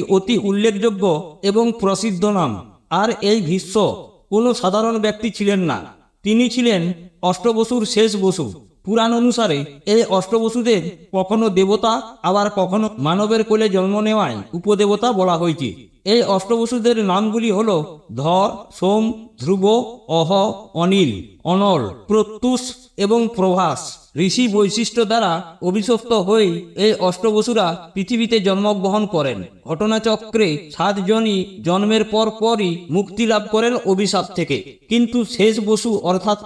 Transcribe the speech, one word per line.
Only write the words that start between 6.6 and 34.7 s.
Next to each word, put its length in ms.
অষ্টবসুর 640
শেষ 300
বসু। 300
পুরাণ 320
অনুসারে 440
এই 240
অষ্টবসুদের 720
কখনো 380
দেবতা 440
আবার 320
কখনো 320
মানবের 440
কোলে 260
জন্ম 320
নেওয়ায় 360
উপদেবতা 580
বলা 260
হয়েছে। 320
এই 220
অষ্টবসুদের 800
নামগুলি 460
হল 180
ধর, 340
সোম, 320
ধ্রুব, 280
অহ, 220
অনিল, 360
অনল, 380
প্রত্যুষ 540
এবং 220
প্রভাস। 440
ঋষি 300
বৈশিষ্ট্য 580
দ্বারা 260
অভিশপ্ত 500
হয়ে 260
এই 240
অষ্টবসুরা 680
পৃথিবীতে 480
জন্মগ্রহণ 680
করেন। 320
ঘটনাচক্রে 840
সাতজনই 680
জন্মের 420
পর 200
পরই 320
মুক্তি 360
লাভ 260
করেন 220
অভিশাপ 400
থেকে, 220